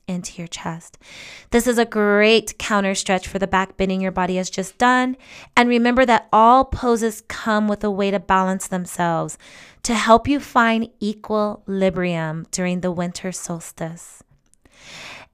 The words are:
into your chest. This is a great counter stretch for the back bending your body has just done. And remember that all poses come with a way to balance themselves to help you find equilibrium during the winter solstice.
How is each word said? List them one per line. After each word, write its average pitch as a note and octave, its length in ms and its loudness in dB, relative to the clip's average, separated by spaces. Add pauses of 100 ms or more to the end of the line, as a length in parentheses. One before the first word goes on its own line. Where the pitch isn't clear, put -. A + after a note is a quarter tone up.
into F3 280 -8
your E3+ 120 -12
chest. - 500 -12 (520)
This A#3 160 2
is A#3 120 0
a A#3+ 60 6
great G#3+ 720 2
counter G3 360 0
stretch F#3 340 -2
for G3 100 -6
the G3 80 -2
back F#3+ 300 -2
bending F#3+ 240 0
your F#3+ 120 -2
body F#3 240 -2
has F#3 140 -4
just - 280 -8
done. B3+ 380 2 (400)
And A#3+ 120 6
remember A#3+ 380 4
that A#3+ 260 2
all A#3+ 320 8
poses A#3 640 -2
come G#3+ 400 -2
with G#3 160 -2
a G#3 60 0
way G3 200 0
to G3 80 0
balance F#3+ 480 0
themselves E3+ 720 -4 (460)
to A#3+ 100 -2
help A3+ 340 4
you C#4 120 0
find A3+ 500 0 (120)
equilibrium F#3+ 1500 -4
during F3+ 300 -4
the F3+ 120 -4
winter F3 400 -8
solstice. - 920 -12 (1120)